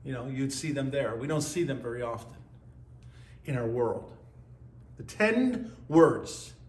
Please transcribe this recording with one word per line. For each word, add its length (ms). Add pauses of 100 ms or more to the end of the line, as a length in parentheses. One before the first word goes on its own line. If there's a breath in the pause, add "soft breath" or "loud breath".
You 100
know, 140
you'd 260
see 180
them 200
there. 240
We 100
don't 160
see 220
them 180
very 220
often 340 (1080 loud breath)
in 120
our 80
world. 460 (840)
The 60
ten 680 (160 loud breath)
words. 680 (160)